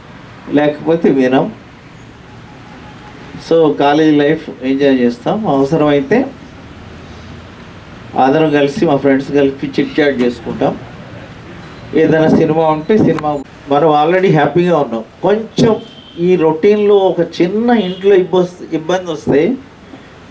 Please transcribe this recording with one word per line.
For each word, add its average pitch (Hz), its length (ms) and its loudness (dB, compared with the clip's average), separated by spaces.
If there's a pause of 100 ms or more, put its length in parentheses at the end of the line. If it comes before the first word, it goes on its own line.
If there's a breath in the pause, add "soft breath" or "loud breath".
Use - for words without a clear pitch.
(520)
లేకపోతే 147 580 0
వినం. 135 420 2 (2000)
So 160 220 4
కాలేజ్ 147 440 4
లైఫ్ 151 320 0 (140)
ఎంజాయ్ 135 360 2
చేస్తాం. 151 480 -2
అవసరమైతే 147 760 2 (2000)
అందరం 156 260 2
కలిసి, 143 340 0
మా 151 100 2
ఫ్రెండ్స్ 135 360 0
కలిపి 139 360 0
చిట్ 139 320 -4
చాట్ 139 220 0
చేసుకుంటాం. 123 560 -4 (1160)
ఏదైనా 156 320 2
సినిమా 156 420 2
ఉంటే 156 280 0
సినిమా. 151 420 0 (300)
మనం 147 180 2
already 170 440 4
హ్యాపీగా 160 460 2
ఉన్నాం. 113 260 -4 (200)
కొంచెం 214 520 0 (440)
ఈ 180 160 2
రొటీన్లో 202 600 4
ఒక 190 240 2
చిన్న 190 500 -2
ఇంట్లో 196 460 2
ఇబ్బొస్-, 175 600 0
ఇబ్బంది 175 360 -4
వస్తే 156 440 0 (760)